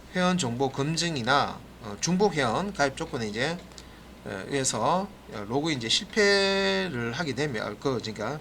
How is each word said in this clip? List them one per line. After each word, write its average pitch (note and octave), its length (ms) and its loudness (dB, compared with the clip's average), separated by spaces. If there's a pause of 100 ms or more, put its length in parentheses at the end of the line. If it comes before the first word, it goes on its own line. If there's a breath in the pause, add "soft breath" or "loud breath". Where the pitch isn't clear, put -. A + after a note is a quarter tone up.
(140)
회원 F3+ 240 4
정보 B2+ 320 2
검증이나, C#3 920 2 (220)
어, G#2 180 -8
중복 F#3 340 4
회원 C#3+ 380 2
가입 C#3 240 2
조건에 B2 320 -4
이제 C3+ 300 -2 (680 loud breath)
예, G2+ 220 -6
위에서 C#3 600 0 (400)
로그인 C#3+ 300 0
이제 A2+ 100 -4
실패를 G3 1200 2
하게 C#3 220 -2
되면, G#2+ 460 -2
그, C3+ 180 0
그러니까 A2 420 -6